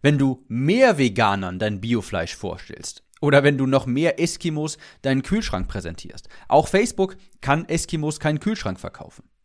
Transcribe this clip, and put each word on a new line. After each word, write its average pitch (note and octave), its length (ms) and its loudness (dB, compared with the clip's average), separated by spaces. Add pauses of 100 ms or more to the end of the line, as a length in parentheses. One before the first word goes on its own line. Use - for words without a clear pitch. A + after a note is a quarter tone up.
wenn D3 160 4
du C3+ 300 0
mehr F3 500 4
Veganern G2 600 2
dein G#2 200 -2
Biofleisch G2+ 560 -2
vorstellst - 680 -12 (180)
oder C#3+ 220 6
wenn C#3+ 140 4
du C3+ 100 0
noch C3+ 180 2
mehr C#3 340 0
Eskimos D#3 580 -4 (240)
deinen C3+ 200 0
Kühlschrank G3+ 460 -2
präsentierst. - 600 -10 (200)
Auch E3+ 200 4
Facebook F#3+ 500 0 (220)
kann D3 300 0
Eskimos D#3 500 -2
keinen D3+ 200 -2
Kühlschrank G#3 400 -4
verkaufen. - 500 -16 (160)